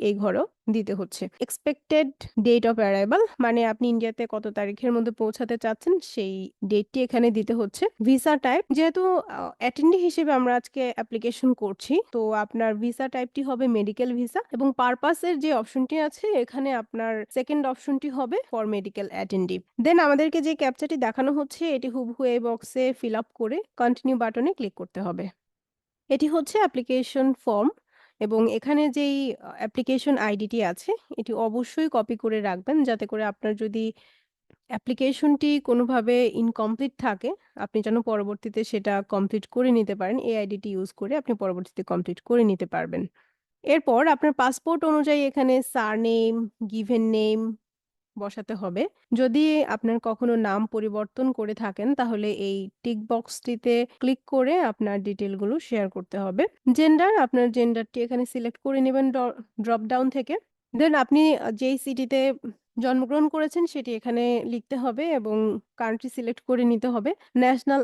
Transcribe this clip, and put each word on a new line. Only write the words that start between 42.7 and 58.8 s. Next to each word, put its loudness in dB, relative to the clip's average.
এরপর 4
আপনার 2
পাসপোর্ট 0
অনুযায়ী 2
এখানে 2
সারনেম, 2
গিভেন 0
নেম 2
বসাতে -10
হবে। -4
যদি 4
আপনার 0
কখনো 0
নাম 0
পরিবর্তন -4
করে -4
থাকেন, -4
তাহলে 0
এই -2
টিক -4
বক্সটিতে -2
ক্লিক 0
করে 2
আপনার -2
ডিটেলগুলো -4
শেয়ার -2
করতে -10
হবে। 0
জেন্ডার, 6
আপনার 4
জেন্ডারটি 0
এখানে -2
সিলেক্ট -6
করে 0